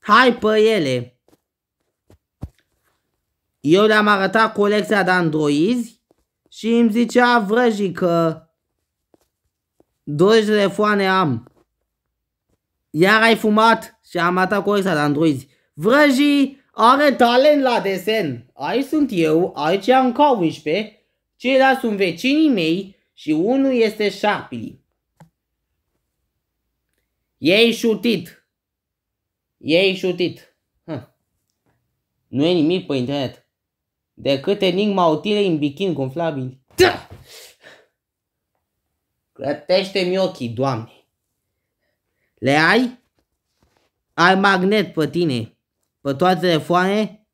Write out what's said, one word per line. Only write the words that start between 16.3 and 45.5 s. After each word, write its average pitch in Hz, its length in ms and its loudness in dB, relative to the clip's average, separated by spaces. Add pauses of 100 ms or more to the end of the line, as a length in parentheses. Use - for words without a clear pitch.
are 269 400 4
talent 254 500 4
la 240 180 0
desen. 180 760 -4
Aici 196 320 -4
sunt 294 260 -2
eu, 165 440 0
aici 175 340 -2
am 254 220 4
ca 285 200 2
unsprezece, 180 720 -4 (400)
ceilalți 262 360 2
sunt 220 180 -4
vecinii 247 520 0
mei 185 460 -2 (180)
și - 180 -8
unul 247 400 0
este 214 380 -2
șarpili. 185 720 -6 (2500)
Ei 208 340 2
șutit. 220 760 -4 (1120)
Ei 185 380 0
șutit. 180 600 -6 (300)
Hă. - 280 -14 (1160)
Nu 135 180 -4
e 175 80 0
nimic 180 320 0
pe 147 100 -4
internet. 131 500 -6 (680)
Decât 139 480 -4
enigma 190 440 0
utile 165 340 0
în 185 180 0
bikini 151 360 -4
gonflabil. 135 680 -6 (160)
Da! - 320 0 (2250)
Clătește-mi 185 840 -4
ochii, 170 320 -4
Doamne. 117 420 -4 (1400)
Le 131 240 -2
ai? 214 420 2 (1120)
Ai 180 220 2
magnet 190 580 0
pe 151 160 -2
tine? 135 480 -4 (440)